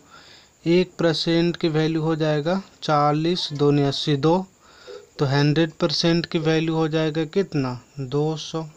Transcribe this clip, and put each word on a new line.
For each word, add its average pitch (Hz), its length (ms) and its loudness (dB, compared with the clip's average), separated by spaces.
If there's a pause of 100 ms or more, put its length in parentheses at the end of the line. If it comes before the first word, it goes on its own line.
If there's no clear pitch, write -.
(640)
एक 175 340 2
परसेंट 170 580 0
की 170 120 0
वैल्यू 156 320 0
हो 160 140 0
जाएगा 156 460 0 (200)
चालीस, 156 720 0
दो 143 180 4 (160)
अस्सी, 143 300 0
दो। 165 280 2 (720)
तो 147 80 2
हंड्रेड 147 440 2
परसेंट 170 540 0
की 175 140 -4
वैल्यू 160 360 0
हो 160 120 0
जाएगा 160 400 -2
कितना? 143 520 -2 (200)
दो 147 400 -2
सौ। 160 260 -8 (120)